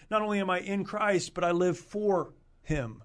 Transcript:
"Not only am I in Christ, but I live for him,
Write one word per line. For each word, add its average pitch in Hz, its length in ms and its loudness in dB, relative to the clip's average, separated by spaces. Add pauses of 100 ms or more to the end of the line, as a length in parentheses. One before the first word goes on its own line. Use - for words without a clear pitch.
"Not 214 140 0
only 208 160 0
am 190 120 0
I 180 100 0
in 196 240 -4
Christ, 208 500 0
but 175 80 -2
I 175 80 2
live 175 260 2
for 196 560 0 (340)
him, 127 380 -4